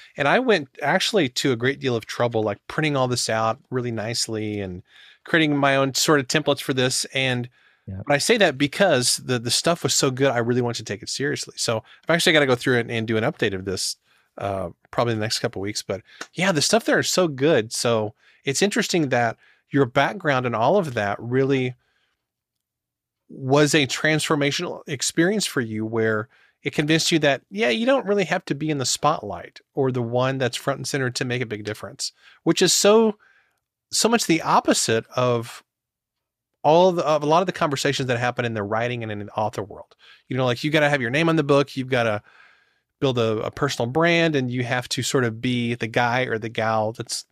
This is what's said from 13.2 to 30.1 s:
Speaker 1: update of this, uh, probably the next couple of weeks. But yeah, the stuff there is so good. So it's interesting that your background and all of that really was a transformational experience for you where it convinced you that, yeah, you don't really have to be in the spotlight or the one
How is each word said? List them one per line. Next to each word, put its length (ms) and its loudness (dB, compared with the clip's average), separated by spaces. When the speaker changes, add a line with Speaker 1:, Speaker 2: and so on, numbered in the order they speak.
Speaker 1:
update 300 -2
of 100 -6
this, 320 -4
uh, 340 -6
probably 240 0
the 60 -4
next 180 -4
couple 220 -6
of 40 -6
weeks. 180 -6
But 200 -6
yeah, 180 0
the 80 0
stuff 240 2
there 140 2
is 100 0
so 200 2
good. 440 2
So 400 0
it's 160 -2
interesting 480 0
that 300 0
your 160 4
background 580 0
and 100 -2
all 220 4
of 160 0
that 260 -2
really 560 0
was 460 2
a 120 4
transformational 1000 0
experience 600 0
for 140 -4
you 260 -4
where 420 0
it 120 -6
convinced 360 0
you 100 4
that, 300 2
yeah, 200 -2
you 160 -2
don't 200 2
really 180 2
have 200 -2
to 100 -4
be 160 -4
in 80 -2
the 60 -2
spotlight 760 -4
or 160 0
the 120 -2
one 360 0